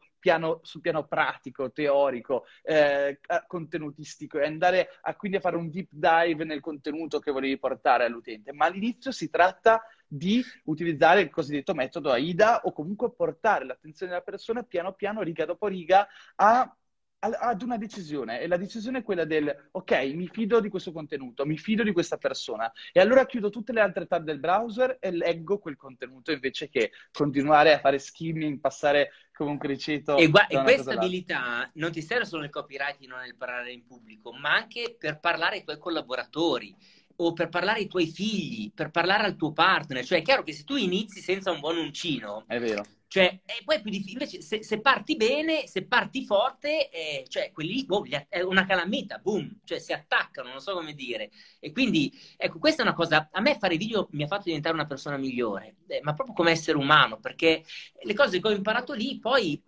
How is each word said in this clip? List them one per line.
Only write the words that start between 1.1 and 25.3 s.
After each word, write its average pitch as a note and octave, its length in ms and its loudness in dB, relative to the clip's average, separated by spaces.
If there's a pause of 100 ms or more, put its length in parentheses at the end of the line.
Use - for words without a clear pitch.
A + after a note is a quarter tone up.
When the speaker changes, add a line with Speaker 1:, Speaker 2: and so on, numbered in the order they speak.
Speaker 1:
teorico, C#3 760 0 (180)
eh, C#3+ 560 2 (260)
contenutistico, D#3 920 -10
e C#3+ 80 2
andare F3 400 2 (140)
a, D#3+ 140 -4
quindi G3 220 -2
a F#3 40 -6
fare F3 160 0
un E3+ 120 -6
deep D#3+ 220 -10
dive E3 520 2
nel D#3 160 -6
contenuto D3+ 600 -6
che D3 100 -6
volevi C3+ 300 -2
portare B2+ 460 2
all'utente. A#2 460 -8
Ma D3 140 2
all'inizio G3+ 460 -2
si - 180 -6
tratta A3+ 540 4 (260)
di F3+ 320 0 (240)
utilizzare D#3+ 540 4
il E3 100 2
cosiddetto D3 440 -4
metodo C#3 380 -2
aida F3 520 4
o - 80 -2
comunque G3+ 400 -4
portare D#3+ 540 0
l'attenzione D#3 480 -12
della F3+ 100 -6
persona A3 400 -8
piano F3+ 300 -6
piano, G#3 280 -6
riga D#3+ 220 -4
dopo F3 240 -4
riga, F#3 400 4 (280)
a, A3+ 260 6
a, - 680 -8
ad A3+ 340 -2
una A#3+ 160 -4
decisione. D3 640 -6
E C#3+ 80 -4
la F3+ 80 0
decisione A3+ 440 -6
è G#3+ 40 -6
quella F3 220 -2
del: D3+ 460 -2
"Ok, - 200 -4 (220)
mi F3 160 -6
fido A3 320 2
di G3+ 80 -2
questo F3+ 240 -8
contenuto, C#3 520 -8
mi D#3 120 -2
fido G#3+ 260 0
di G#3 80 2
questa E3+ 240 0
persona, A2+ 560 -4 (220)
e F3 80 8
allora B3+ 240 8
chiudo G#3 240 -4
tutte A#3 240 -8
le A3+ 80 4
altre F#3+ 260 -2
tab E3+ 160 -2
del D3+ 160 -6
browser A3 640 0
e F#3+ 100 -4
leggo E3+ 460 -2